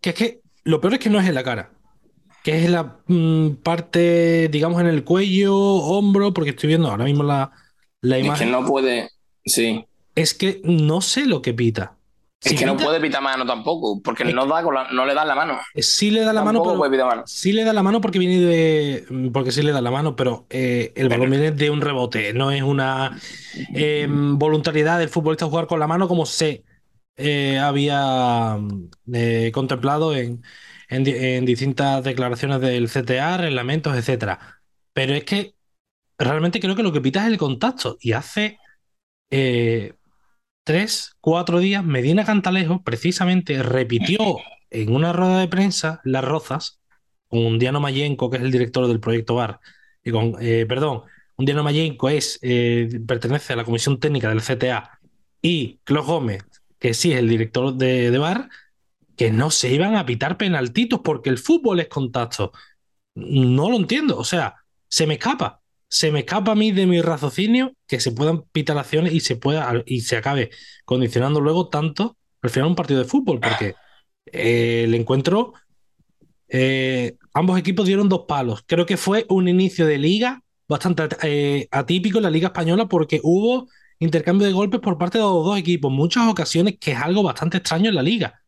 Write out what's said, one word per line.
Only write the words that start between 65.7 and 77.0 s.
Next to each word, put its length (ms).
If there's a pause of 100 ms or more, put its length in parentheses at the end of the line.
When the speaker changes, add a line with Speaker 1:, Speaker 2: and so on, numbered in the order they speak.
Speaker 1:
se 220
me 80
escapa 340
a 20
mí 160
de 140
mi 160
raciocinio 720 (120)
que 140
se 120
puedan 320
pitar 340
acciones 340
y 80
se 160
pueda, 500
y 160
se 140
acabe 360 (340)
condicionando 560
luego 260
tanto 480 (260)
al 80
final 200
un 60
partido 240
de 100
fútbol, 320
porque, 340 (560)
eh, 540
el 80
encuentro, 600 (920)
eh, 720 (160)